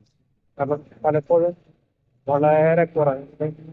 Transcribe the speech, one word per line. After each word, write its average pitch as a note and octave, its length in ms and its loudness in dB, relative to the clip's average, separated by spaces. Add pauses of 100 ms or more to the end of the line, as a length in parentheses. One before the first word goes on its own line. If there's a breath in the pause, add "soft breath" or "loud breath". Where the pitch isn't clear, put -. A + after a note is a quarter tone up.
(580)
കാരണം C#3+ 220 -4 (240)
പലപ്പോഴും E3 500 0 (760)
വളരെ D#3 560 2
കുറഞ്ഞ D3 640 -4 (240)